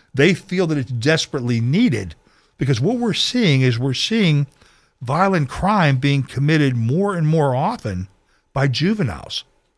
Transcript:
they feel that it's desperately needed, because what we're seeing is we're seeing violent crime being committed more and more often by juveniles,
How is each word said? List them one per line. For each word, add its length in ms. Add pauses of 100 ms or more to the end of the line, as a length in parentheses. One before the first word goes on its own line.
(140)
they 200
feel 340
that 120
it's 120
desperately 720
needed, 540 (420)
because 240
what 160
we're 160
seeing 480
is 160
we're 160
seeing 540 (520)
violent 480
crime 500
being 260
committed 520
more 400
and 120
more 280
often 520 (440)
by 160
juveniles, 760 (340)